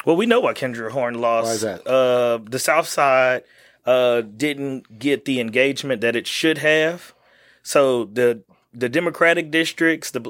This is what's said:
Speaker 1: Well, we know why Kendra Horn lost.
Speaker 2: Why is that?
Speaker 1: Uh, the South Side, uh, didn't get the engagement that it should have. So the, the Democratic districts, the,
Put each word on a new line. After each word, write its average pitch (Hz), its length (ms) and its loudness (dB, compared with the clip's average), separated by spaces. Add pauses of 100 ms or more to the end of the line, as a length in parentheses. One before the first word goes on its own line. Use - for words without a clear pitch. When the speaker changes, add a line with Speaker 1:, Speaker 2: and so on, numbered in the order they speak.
Speaker 1:
Well, 165 120 4
we 214 80 0
know 233 160 4
why 117 120 0
Kendra 117 380 -6
Horn 120 300 -4
lost. 117 240 2
Speaker 2:
Why 113 80 0
is 107 80 -4
that? 101 260 -6
Speaker 1:
Uh, 123 560 2
the 120 160 -6
South 160 300 0
Side, 131 540 2 (420)
uh, 123 360 4
didn't 131 800 -6
get 139 240 0
the 131 160 -2
engagement 127 600 -2
that 117 160 0
it 113 100 -6
should 160 300 0
have. 156 560 0 (500)
So 131 400 2
the, 113 400 0 (300)
the 120 160 -4
Democratic 170 600 0
districts, 160 640 -2
the, 117 180 -10